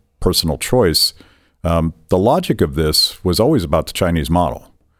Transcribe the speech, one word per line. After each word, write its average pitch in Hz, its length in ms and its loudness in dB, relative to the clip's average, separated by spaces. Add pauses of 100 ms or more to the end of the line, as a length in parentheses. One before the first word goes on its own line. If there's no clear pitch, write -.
(200)
personal 82 380 0
choice, - 560 0 (500)
um, 82 300 0 (140)
the 92 100 2
logic 127 420 0
of 76 140 0
this - 500 0
was 90 140 0
always 120 240 2
about 78 240 0
the - 60 -12
Chinese 85 380 0
model. 85 420 -2 (280)